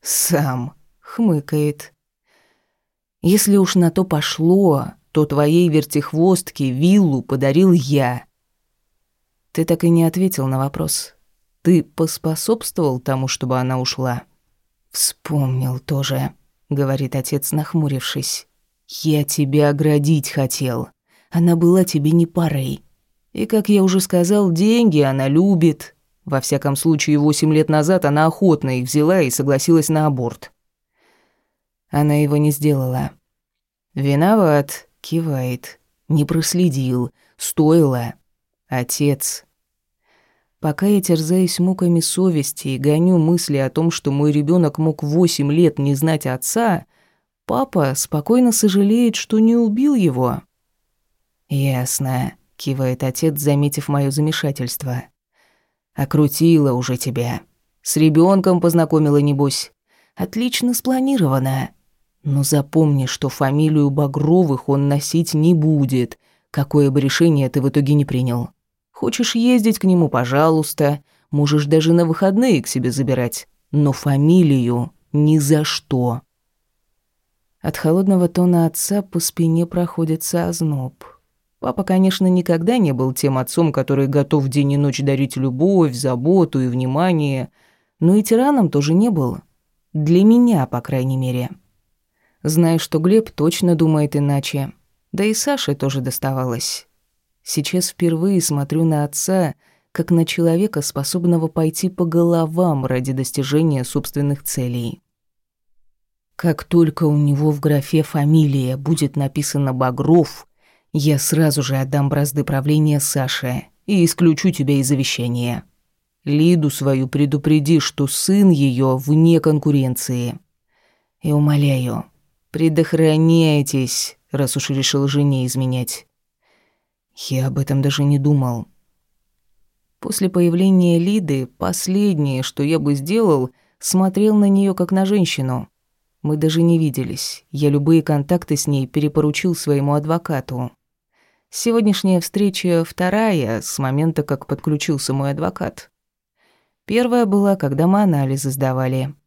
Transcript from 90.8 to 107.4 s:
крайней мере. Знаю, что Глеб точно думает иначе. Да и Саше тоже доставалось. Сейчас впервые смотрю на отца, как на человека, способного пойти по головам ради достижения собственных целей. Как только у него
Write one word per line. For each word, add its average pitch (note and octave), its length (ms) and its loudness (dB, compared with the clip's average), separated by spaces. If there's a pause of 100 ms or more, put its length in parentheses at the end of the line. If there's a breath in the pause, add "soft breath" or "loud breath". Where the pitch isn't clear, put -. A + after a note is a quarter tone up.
крайней C3 340 -4
мере. B2+ 340 -4 (920)
Знаю, E3 360 2
что - 200 -4
Глеб G3+ 320 2
точно E3+ 440 0
думает D#3 400 0
иначе. C#3+ 580 -2 (400)
Да G3 120 -4
и G#3+ 100 0
Саше C#4 400 -4
тоже C#3 260 -4
доставалось. B2+ 840 -6 (580)
Сейчас - 440 -4
впервые E3+ 520 0
смотрю D3 440 -2
на D3+ 200 0
отца, F3+ 500 -2 (380)
как - 180 -4
на E3 140 4
человека, E3+ 560 0
способного E3 640 -2
пойти D#3+ 440 -2
по F#3 160 -4
головам E3 800 0
ради B2+ 260 -4
достижения C3+ 720 -2
собственных C#3+ 580 -4
целей. B2 600 -6 (1300)
Как E3 280 -2
только E3+ 400 2
у D3+ 120 2
него D3 360 2